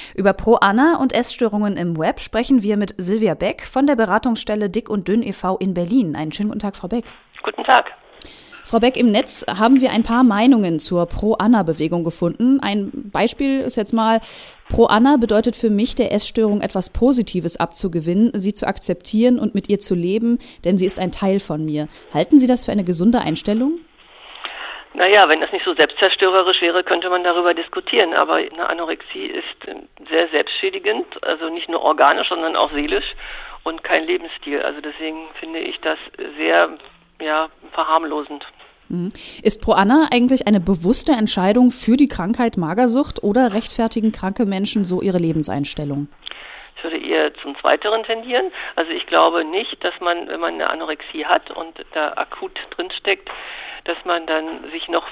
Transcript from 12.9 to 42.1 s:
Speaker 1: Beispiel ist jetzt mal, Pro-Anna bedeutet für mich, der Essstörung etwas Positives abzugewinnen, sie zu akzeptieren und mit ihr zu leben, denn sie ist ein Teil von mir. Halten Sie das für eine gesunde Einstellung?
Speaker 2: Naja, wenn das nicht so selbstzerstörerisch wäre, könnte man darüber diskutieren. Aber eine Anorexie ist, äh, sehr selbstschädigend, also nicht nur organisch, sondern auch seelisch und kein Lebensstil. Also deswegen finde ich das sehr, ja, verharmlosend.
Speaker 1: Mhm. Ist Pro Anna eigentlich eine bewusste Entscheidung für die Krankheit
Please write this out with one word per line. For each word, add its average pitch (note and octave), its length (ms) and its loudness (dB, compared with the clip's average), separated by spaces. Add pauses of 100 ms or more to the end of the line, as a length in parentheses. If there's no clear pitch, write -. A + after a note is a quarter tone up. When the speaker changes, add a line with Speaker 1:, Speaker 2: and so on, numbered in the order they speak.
Speaker 1:
Beispiel C4+ 480 0
ist C4 160 -4
jetzt G#3 160 -2
mal, A3+ 300 2 (480)
Pro-Anna A#3 480 4
bedeutet A3+ 400 2
für A3+ 120 0
mich, G#3+ 260 0
der - 180 0
Essstörung G#3 480 0
etwas F#3+ 280 -4
Positives A3 680 0
abzugewinnen, F3 760 0
sie G3+ 200 -2
zu - 140 -2
akzeptieren A3 720 2
und G#3+ 160 -4
mit G3 120 -2
ihr G3+ 120 2
zu - 140 0
leben, G#3+ 440 0 (260)
denn F#3 140 2
sie F3+ 80 2
ist G3 140 -2
ein F3+ 120 -2
Teil G3 300 0
von D#3 240 -6
mir. D3+ 240 -4 (240)
Halten - 260 6
Sie B3+ 80 6
das B3 160 2
für - 80 -4
eine G3 140 0
gesunde F3+ 340 4
Einstellung? A#3 600 0 (1120)
Speaker 2:
Naja, F#3+ 340 6
wenn D#3 140 4
das E3 100 -4
nicht F#3 140 -4
so F3+ 80 0
selbstzerstörerisch F#3 880 2
wäre, F3 240 0
könnte F3+ 240 -2
man F3+ 160 0
darüber F3 280 2
diskutieren. E3+ 600 0
Aber D#3+ 220 2
eine - 340 -4
Anorexie E3+ 560 -8
ist, - 420 -10
äh, - 80 -14 (340)
sehr D#3+ 200 2
selbstschädigend, F#3+ 760 -2 (180)
also D#3+ 260 -4
nicht E3 180 -8
nur E3 140 -4
organisch, D3+ 480 2
sondern E3 260 -4
auch - 160 0
seelisch D#3 440 -4 (480)
und E3 200 -8
kein D#3+ 220 0
Lebensstil. E3 560 -6
Also D3 180 -4
deswegen D#3 480 -10 (140)
finde E3 180 -10
ich - 220 -8
das D#3+ 160 -4 (400)
sehr, E3 320 2 (520)
ja, D#3 280 -2 (240)
verharmlosend. D3+ 720 -2 (440)
Speaker 1:
Mhm. F3 240 -4 (280)
Ist - 200 0
Pro A3 100 0
Anna A#3 400 4
eigentlich B3 340 2
eine G#3 140 4
bewusste F3+ 540 2
Entscheidung A3 580 4
für A#3 240 2
die C#4 140 4
Krankheit A3+ 480 -2